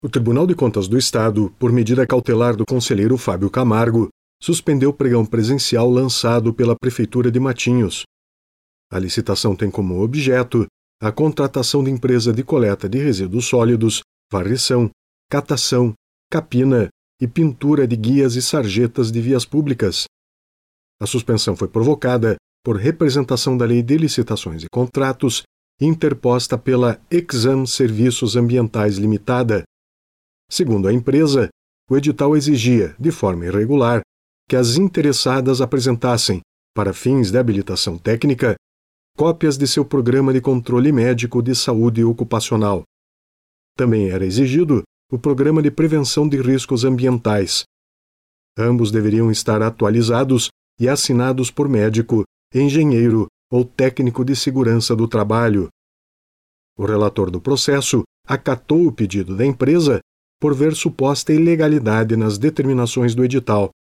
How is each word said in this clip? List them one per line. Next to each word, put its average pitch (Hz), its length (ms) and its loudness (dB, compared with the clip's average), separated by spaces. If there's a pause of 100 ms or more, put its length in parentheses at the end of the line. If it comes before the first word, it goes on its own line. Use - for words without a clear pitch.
O 131 40 -6
Tribunal 120 360 0
de 180 80 2
Contas 110 360 -2
do 113 80 2
Estado, 110 600 0
por 123 140 0
medida 123 340 2
cautelar 120 520 0
do 110 80 -2
conselheiro 120 520 0
Fábio 98 320 -2
Camargo, 117 600 0 (320)
suspendeu 147 480 0
o 143 40 -4
pregão 120 320 0
presencial 120 640 0
lançado 120 640 0
pela 117 220 0
Prefeitura 120 560 -2
de 123 80 0
Matinhos. 123 640 -2 (880)
A 92 80 -4
licitação 95 560 -2
tem 101 160 -4
como 92 320 -4
objeto 127 640 0 (340)
a 107 80 -2
contratação 143 720 -2
de 135 80 0
empresa 123 440 0
de 110 100 -2
coleta 104 460 0
de 113 80 -4
resíduos 117 480 -2
sólidos, 117 560 2 (280)
varrição, 110 600 0 (400)
catação, 123 640 0 (360)
capina 127 600 0 (320)
e 127 40 -2
pintura 143 640 0
de 120 80 0
guias 123 400 2
e 127 60 -4
sarjetas 117 680 -2
de 117 120 -4
vias 120 240 0
públicas. 135 580 -2 (960)
A 104 40 -6
suspensão 110 500 -2
foi 95 140 -4
provocada 117 680 0 (260)
por 117 140 -2
representação 131 800 0
da 120 80 0
Lei 120 180 2
de 123 140 0
Licitações 110 680 -2
e 87 60 -14
Contratos, 127 720 -2 (360)
interposta 135 800 0
pela 123 420 0 (100)
Exam 135 560 0
Serviços 117 720 0
Ambientais 117 600 0
Limitada. 107 680 -2 (920)
Segundo 107 340 0
a 104 60 2
empresa, 135 560 2 (400)
o 135 80 2
edital 143 400 0
exigia, 123 640 2
de 151 120 0
forma 90 360 -4
irregular, 117 540 0 (460)
que - 80 0
as 123 200 2
interessadas 135 840 0
apresentassem, 120 800 -2 (340)
para 98 180 -2
fins 127 380 0
de 117 80 2
habilitação 101 580 -2
técnica, 117 560 0 (640)
cópias 156 400 0
de 139 100 0
seu 147 160 0
programa 135 480 2
de 131 80 2
controle 123 520 0
médico 120 500 0
de 123 140 0
saúde 117 480 0
ocupacional. 110 800 0 (920)
Também 110 360 2
era 92 120 -2
exigido 127 600 0 (280)
o 131 60 -6
programa 143 420 2
de 147 120 2
prevenção 151 580 0
de 139 100 0
riscos 127 440 0
ambientais. 120 800 0 (920)
Ambos 117 360 0
deveriam 110 400 2
estar 107 320 0
atualizados 117 840 0 (300)
e 120 80 2
assinados 131 640 0
por 139 180 -2
médico, 110 580 0 (280)
engenheiro 127 720 2 (260)
ou 123 140 2
técnico 127 580 -2
de 135 120 0
segurança 120 600 0
do 113 120 0
trabalho. 107 600 0 (1120)
O 98 80 -6
relator 104 460 0
do 87 100 -6
processo 135 640 0 (240)
acatou 139 580 0
o 156 60 2
pedido 98 440 -4
da 104 80 -2
empresa 139 560 2 (440)
por 147 100 2
ver 151 220 0
suposta 143 560 -2
ilegalidade 151 840 2
nas 107 200 0
determinações 127 800 0
do 127 80 2
edital. 120 460 0 (140)